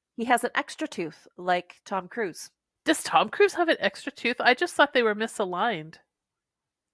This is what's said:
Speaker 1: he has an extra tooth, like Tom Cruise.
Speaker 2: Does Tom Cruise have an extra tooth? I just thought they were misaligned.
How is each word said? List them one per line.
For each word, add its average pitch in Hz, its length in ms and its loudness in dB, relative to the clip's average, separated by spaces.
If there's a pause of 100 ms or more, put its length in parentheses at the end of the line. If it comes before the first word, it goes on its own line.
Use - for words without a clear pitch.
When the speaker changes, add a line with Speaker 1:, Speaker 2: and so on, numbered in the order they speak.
(180)
Speaker 1:
he 233 80 -4
has 240 180 4
an 240 120 -4
extra 285 340 -4
tooth, - 360 -8 (120)
like 180 480 -2
Tom 190 240 -6
Cruise. 202 420 -6 (320)
Speaker 2:
Does - 200 2
Tom 175 260 -2
Cruise 403 240 4
have 339 160 0
an 285 100 2
extra - 320 -4
tooth? - 300 -4
I 247 140 6
just 349 200 -2
thought 285 180 4
they 247 100 4
were 214 120 2
misaligned. 190 840 -2 (960)